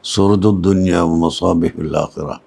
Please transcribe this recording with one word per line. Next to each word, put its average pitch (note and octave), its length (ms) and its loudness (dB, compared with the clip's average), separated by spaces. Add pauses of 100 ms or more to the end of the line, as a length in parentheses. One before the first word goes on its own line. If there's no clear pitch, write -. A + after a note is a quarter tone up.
(140)
سرج G2 300 2 (100)
الدنيا F#2 540 0
ومصابيح E2 640 0 (140)
الآخرة. - 480 -6 (120)